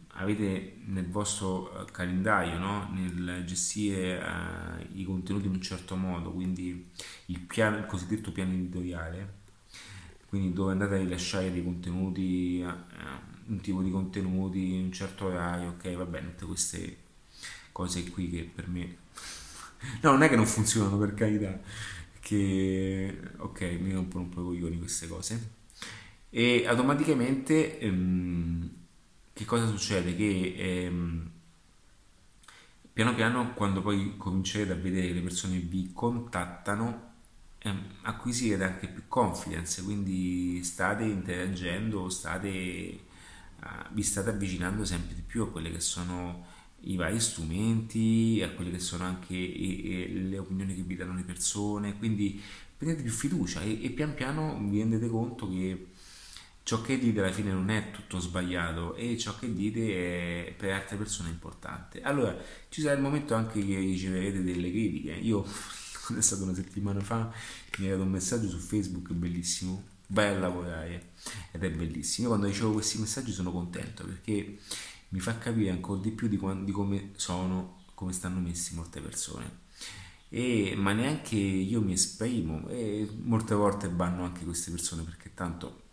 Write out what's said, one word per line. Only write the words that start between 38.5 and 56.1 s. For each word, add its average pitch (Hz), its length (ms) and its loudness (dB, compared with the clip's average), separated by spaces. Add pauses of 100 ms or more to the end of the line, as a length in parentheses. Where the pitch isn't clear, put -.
anche 92 240 0
più - 200 -10
confidence, 85 760 0
quindi 92 800 0
state 98 400 0
interagendo, 92 1040 0
state, 90 400 -4
eh, 90 500 -4 (920)
vi 104 120 0
state 98 260 2
avvicinando 95 560 0
sempre 85 300 -2
di - 60 -6
più 113 220 -2
a 90 80 -2
quelle 82 200 -4
che 82 80 -4
sono 87 680 -4 (360)
i 92 140 -2
vari 90 240 2
strumenti, 113 1200 4
a 82 80 -2
quelle 87 200 -4
che 90 80 -4
sono 90 240 -4
anche 92 320 -4
e, 92 680 -2
e - 100 -4
le 92 240 -2
opinioni 95 380 -2
che 92 60 -4
vi 90 140 -2
danno 90 200 -4
le 90 80 -2
persone, 101 760 -2
quindi 101 440 0 (360)
prendete 151 260 -2
più 113 80 0
fiducia 113 500 0
e, 110 220 0
e 123 60 -2
pian 151 240 -2
piano 147 440 -2 (120)
vi 104 100 4
rendete 113 300 2
conto 113 400 -2
che 92 380 -2 (760)